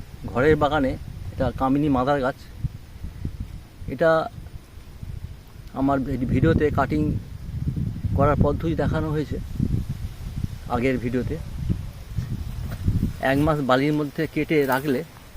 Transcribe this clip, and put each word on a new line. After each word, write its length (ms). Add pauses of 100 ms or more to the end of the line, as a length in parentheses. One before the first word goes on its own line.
(260)
ঘরের 300
বাগানে 320 (440)
এটা 260
কামিনী 300
মাদার 320
গাছ। 140 (1500)
এটা 400 (1400)
আমার 280
ভি-, 260
ভিডিওতে 440
কাটিং 480 (960)
করার 280
পদ্ধতি 320
দেখানো 360
হয়েছে 280 (1300)
আগের 300
ভিডিওতে। 380 (1800)
এক 180
মাস 220
বালির 320
মধ্যে 340
কেটে 400
রাখলে 380 (320)